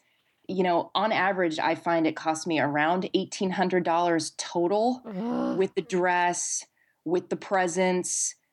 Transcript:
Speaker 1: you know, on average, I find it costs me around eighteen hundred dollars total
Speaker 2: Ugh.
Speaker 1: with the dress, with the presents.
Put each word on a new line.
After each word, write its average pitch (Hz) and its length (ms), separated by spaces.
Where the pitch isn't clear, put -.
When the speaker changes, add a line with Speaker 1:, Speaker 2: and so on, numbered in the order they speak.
Speaker 1:
you 185 160
know, 175 320
on 202 160
average, 180 480
I 160 160
find 165 320
it - 80
costs 160 320
me 160 140
around 151 520
eighteen 190 360
hundred 185 340
dollars 165 540
total 214 680
Speaker 2:
Ugh. 233 520
Speaker 1:
with 190 180
the 190 60
dress, 175 840
with 170 240
the 190 80
presents. 185 1000